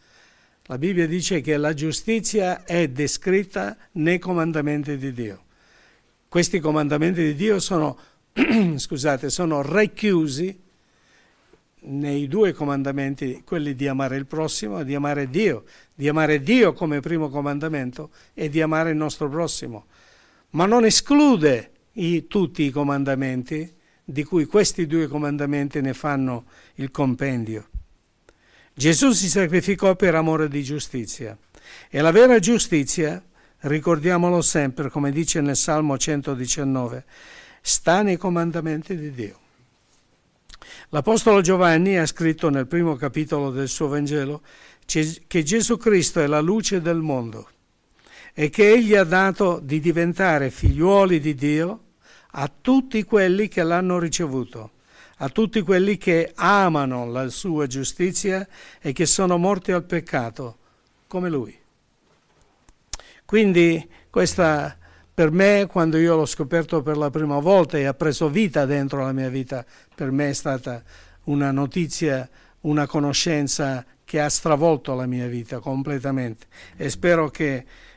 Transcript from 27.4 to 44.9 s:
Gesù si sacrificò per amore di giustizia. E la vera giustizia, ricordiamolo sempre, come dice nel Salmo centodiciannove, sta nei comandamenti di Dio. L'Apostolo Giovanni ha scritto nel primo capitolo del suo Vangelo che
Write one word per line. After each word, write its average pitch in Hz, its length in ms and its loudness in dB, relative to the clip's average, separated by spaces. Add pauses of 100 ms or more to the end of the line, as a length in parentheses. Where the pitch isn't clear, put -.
Gesù 165 380 4
si 190 180 0
sacrificò 185 640 2
per 180 200 2
amore 160 340 0
di 143 140 -6
giustizia. 123 760 -8 (520)
E 143 120 -2
la 160 100 4
vera 233 280 8
giustizia, 170 840 0 (360)
ricordiamolo 170 800 0
sempre, 139 480 0
come 143 220 -2
dice 160 300 -2
nel 143 140 0
Salmo 151 420 0
centodiciannove, 131 1080 -4 (560)
sta - 400 2
nei 196 160 2
comandamenti 170 800 -4
di 151 140 -10
Dio. 123 280 -10 (1500)
L'Apostolo 202 520 4
Giovanni 180 560 4
ha 160 80 2
scritto 160 440 -2
nel 135 180 -2
primo 165 280 0
capitolo 143 560 -4
del 135 160 -4
suo 151 200 -4
Vangelo 147 540 -4 (440)
che 160 580 -2